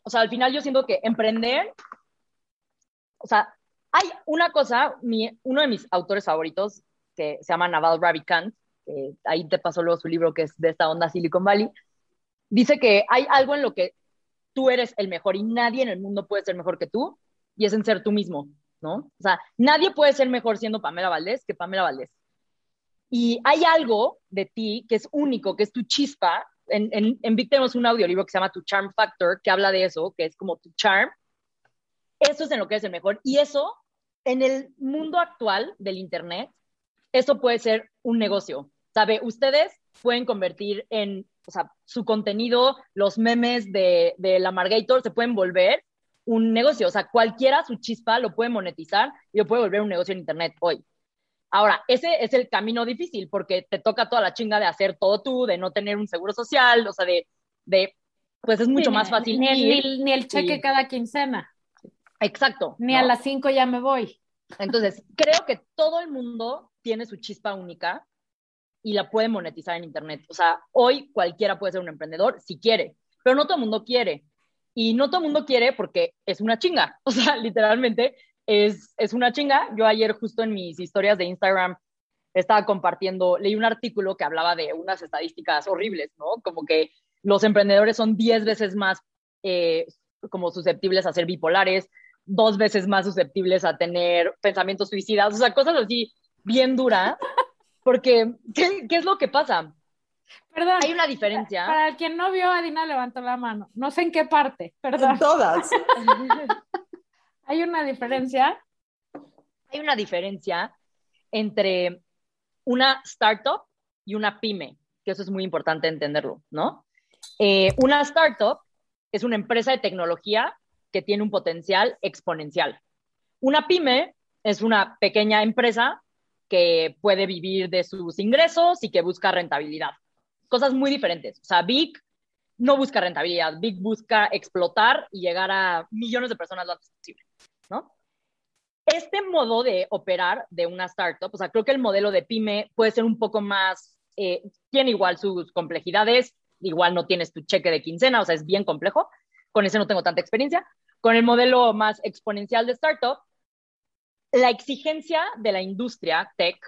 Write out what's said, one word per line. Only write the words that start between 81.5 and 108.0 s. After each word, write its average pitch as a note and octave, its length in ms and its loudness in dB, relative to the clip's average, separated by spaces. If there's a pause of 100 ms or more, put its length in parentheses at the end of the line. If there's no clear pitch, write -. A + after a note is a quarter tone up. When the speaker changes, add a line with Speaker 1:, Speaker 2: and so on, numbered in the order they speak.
Speaker 1:
estaba G3 320 2
compartiendo, F#3 720 0
leí G3+ 180 0
un A3 100 0
artículo G#3 500 -2
que F3+ 80 -6
hablaba D#3+ 320 -2
de D#3 180 -6
unas F3+ 280 -8
estadísticas D#3+ 640 -4
horribles, F#3 500 -4
¿no? G3+ 260 -6
Como E3 220 -8
que D#3+ 260 0 (320)
los G3 200 4
emprendedores G#3 540 4
son A3 200 2
diez A3+ 280 2
veces G#3 300 -2
más, F#3+ 240 -2 (440)
eh, E3+ 420 0 (440)
como F3+ 220 -4
susceptibles F#3 540 0
a E3 80 -2
ser F3 120 0
bipolares, F#3 640 0 (360)
dos G3+ 320 2
veces G3+ 300 0
más G3 180 2
susceptibles F#3 600 0
a E3 120 0
tener F3 640 0
pensamientos F#3+ 480 -2
suicidas, G#3 440 0
o G#3+ 40 -6
sea, A#3 160 2
cosas D4 220 2
así A#3 380 -2 (300)
bien B3+ 320 2
duras, A#3+ 440 2
<laughs> - 640 -6
porque A#3+ 520 4 (180)
¿qué, F4+ 340 0
qué E4 100 0
es E4 80 0
lo G4 120 2
que C#4+ 100 0
pasa? F#3 460 -2 (800)
Speaker 2:
Perdón. F4 280 2
Speaker 1:
Hay D#4+ 120 0
una E4+ 140 2
diferencia. G#3 580 -4
Speaker 2:
Para, D#4 200 2
para C#4+ 120 -4
quien E4 180 -6
no F4+ 160 -2
vio, F#4 180 0
Adina E4 360 -2
levantó B3+ 360 -6
la B3 160 -4
mano. A3 360 -8
No C4+ 180 -4
sé F4 120 -2
en E4+ 80 -2
qué D#4 140 0
parte, C#4 540 0
perdón. C4 320 2
Speaker 3:
En B3+ 80 0
todas. C#4+ 520 4
Speaker 2:
<laughs> - 1700 -2
¿Hay D#4+ 180 -2
una E4+ 200 -4
diferencia? C4 800 -2 (1080)